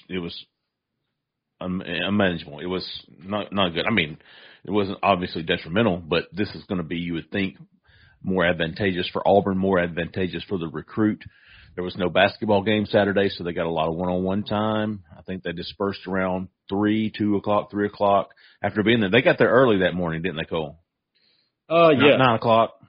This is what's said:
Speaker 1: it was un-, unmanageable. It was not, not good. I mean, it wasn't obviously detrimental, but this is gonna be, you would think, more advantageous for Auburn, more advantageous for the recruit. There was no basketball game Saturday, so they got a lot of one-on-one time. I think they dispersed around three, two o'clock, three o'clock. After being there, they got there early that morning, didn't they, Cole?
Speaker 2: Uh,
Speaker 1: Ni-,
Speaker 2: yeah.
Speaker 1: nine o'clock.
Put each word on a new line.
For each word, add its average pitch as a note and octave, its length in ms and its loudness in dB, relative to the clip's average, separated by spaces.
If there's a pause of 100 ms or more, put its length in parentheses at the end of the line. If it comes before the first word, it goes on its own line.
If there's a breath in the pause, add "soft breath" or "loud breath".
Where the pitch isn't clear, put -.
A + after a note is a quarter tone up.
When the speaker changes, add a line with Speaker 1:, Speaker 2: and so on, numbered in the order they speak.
Speaker 1:
it F#2 100 -6
was E2+ 260 -10 (1160)
un-, F#2 200 -6
unmanageable. F2 800 -2
It D#2+ 60 -10
was F2+ 200 -4 (380)
not, G2+ 300 -8
not F#2 200 0
good. D#2+ 140 -2
I A#2 60 0
mean, D2+ 240 -2 (480 loud breath)
it - 60 -8
wasn't G2 300 0
obviously F2+ 420 0
detrimental, F2 540 0
but E2 360 -2
this F#2+ 220 -4
is E2+ 120 -16
gonna F2+ 160 -4
be, E2 140 -8
you E2+ 160 -6
would D#2+ 180 -8
think, G2 260 -4 (640 soft breath)
more F#2 240 0
advantageous F2 680 -2
for - 120 -4
Auburn, F#2+ 320 4
more F#2+ 220 2
advantageous F2 680 -4
for G2+ 80 -4
the E2 100 -8
recruit. G2+ 560 -2 (520 soft breath)
There F2+ 80 -6
was F2+ 140 -8
no F2+ 120 0
basketball G2 540 2
game G#2+ 220 0
Saturday, G2+ 440 2
so - 140 -10
they E2+ 100 -6
got E2+ 120 -4
a E2 40 -2
lot D#2+ 200 0
of E2 60 -4
one-on-one F#2 480 -2
time. G#2+ 600 -4 (120)
I - 60 -20
think F#2 220 -10
they E2+ 80 -6
dispersed F#2 560 -6
around F#2 400 -4 (220)
three, G#2+ 460 0
two G#2 200 0
o'clock, G#2 340 0
three G#2 160 -2
o'clock. G2+ 440 2 (340 soft breath)
After G2+ 180 -2
being A2+ 200 4
there, F#2 100 0
they B2 100 6
got F3 160 4
there A2+ 120 4
early A2+ 300 4
that F2 140 2
morning, E2+ 300 -4
didn't E2 140 -6
they, D#2+ 80 -4
Cole? D#2+ 340 -6 (920)
Speaker 2:
Uh, E3 200 6
Speaker 1:
Ni-, C#3+ 200 6
Speaker 2:
yeah. B2+ 60 8
Speaker 1:
nine B2+ 200 4
o'clock. A2+ 540 2